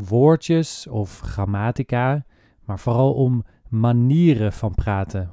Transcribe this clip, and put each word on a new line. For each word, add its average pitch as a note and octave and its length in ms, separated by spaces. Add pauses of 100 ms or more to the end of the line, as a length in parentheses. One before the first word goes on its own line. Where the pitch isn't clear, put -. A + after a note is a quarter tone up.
woordjes D#3 840
of G#2+ 320
grammatica, A#2+ 1040 (380)
maar F#2+ 160
vooral B2 340
om B2+ 320 (240)
manieren A#2+ 840
van G#2 200
praten, F#2+ 600